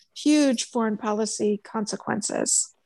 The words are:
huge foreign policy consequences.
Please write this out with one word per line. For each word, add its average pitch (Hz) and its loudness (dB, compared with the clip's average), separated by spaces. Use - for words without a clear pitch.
huge 294 2
foreign 220 -2
policy 214 -2
consequences. - -2